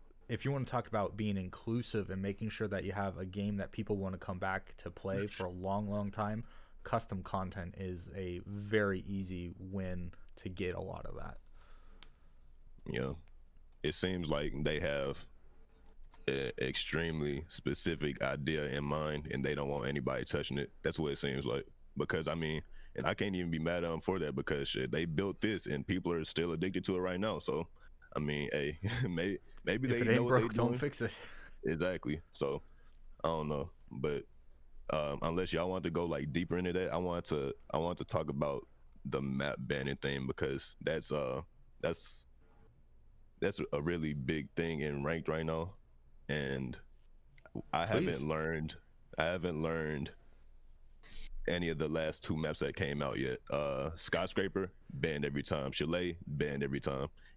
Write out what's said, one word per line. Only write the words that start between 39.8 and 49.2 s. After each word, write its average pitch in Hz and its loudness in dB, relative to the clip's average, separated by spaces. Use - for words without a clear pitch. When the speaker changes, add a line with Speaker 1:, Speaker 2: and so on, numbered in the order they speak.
Speaker 2:
thing 69 0
because 67 -2
that's, 78 0
uh, 67 2
that's, - -2
that's 98 2
a 71 2
really 80 2
big 71 0
thing 82 2
in 71 0
ranked 78 0
right 80 2
now. 82 0
And 67 0
I 82 2
haven't 92 2
Speaker 1:
Please. - -
Speaker 2:
learned, 78 0
I 78 4